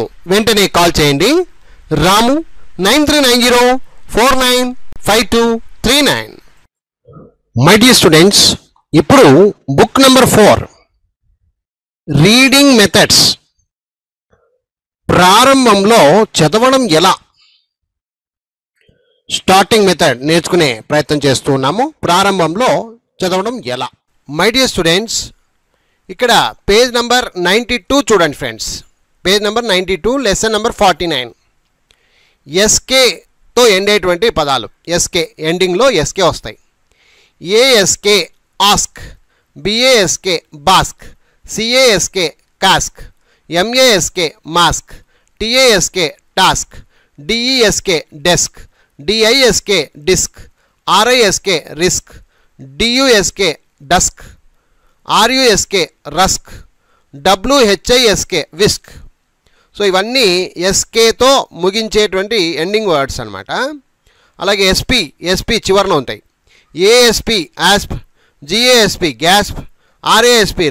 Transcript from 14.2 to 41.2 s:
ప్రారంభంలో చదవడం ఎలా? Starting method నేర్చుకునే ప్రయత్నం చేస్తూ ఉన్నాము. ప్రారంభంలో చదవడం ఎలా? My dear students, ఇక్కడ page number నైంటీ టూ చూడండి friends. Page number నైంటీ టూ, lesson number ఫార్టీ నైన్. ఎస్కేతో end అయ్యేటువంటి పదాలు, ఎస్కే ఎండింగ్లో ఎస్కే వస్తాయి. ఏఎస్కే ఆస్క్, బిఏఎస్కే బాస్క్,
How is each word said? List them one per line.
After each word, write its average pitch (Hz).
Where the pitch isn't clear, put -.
ప్రారంభంలో 214
చదవడం 226
ఎలా? 175
Starting 196
method 156
నేర్చుకునే 165
ప్రయత్నం 151
చేస్తూ 135
ఉన్నాము. 151
ప్రారంభంలో 185
చదవడం 190
ఎలా? 127
My 190
dear 262
students, 180
ఇక్కడ 240
page 240
number 240
నైంటీ 240
టూ 269
చూడండి 170
friends. 117
Page 196
number 220
నైంటీ 185
టూ, 214
lesson 214
number 220
ఫార్టీ 185
నైన్. 123
ఎస్కేతో -
end 196
అయ్యేటువంటి 185
పదాలు, 135
ఎస్కే 170
ఎండింగ్లో 180
ఎస్కే 180
వస్తాయి. 120
ఏఎస్కే 208
ఆస్క్, -
బిఏఎస్కే 214
బాస్క్, 175